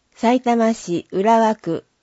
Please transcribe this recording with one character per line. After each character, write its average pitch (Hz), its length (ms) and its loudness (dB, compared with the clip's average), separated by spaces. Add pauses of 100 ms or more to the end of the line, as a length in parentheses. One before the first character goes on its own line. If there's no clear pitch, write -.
(160)
ー、 - 40 -20
さ 233 140 2
い 254 80 0
た 240 140 0
ま 226 180 2
市 175 380 -6
浦 220 280 2
和 220 160 2
区 - 300 -8 (180)